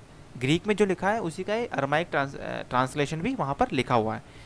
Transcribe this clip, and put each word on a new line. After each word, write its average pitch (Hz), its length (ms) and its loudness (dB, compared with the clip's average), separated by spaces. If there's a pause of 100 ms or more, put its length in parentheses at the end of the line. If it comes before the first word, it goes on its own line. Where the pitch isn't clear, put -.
(380)
ग्रीक 139 280 2
में 208 100 2
जो 208 100 4
लिखा 185 240 0
है 226 100 0
उसी 185 240 -6
का 208 100 -2
ही 233 120 -2
अरमाइक 147 440 0
ट्रांस-, 139 260 -2
अ, 117 260 -8
ट्रांसलेशन 135 580 0
भी 240 140 0
वहाँ 143 200 -2
पर 247 180 2
लिखा 131 220 2
हुआ 110 200 4
है। 113 80 -8 (240)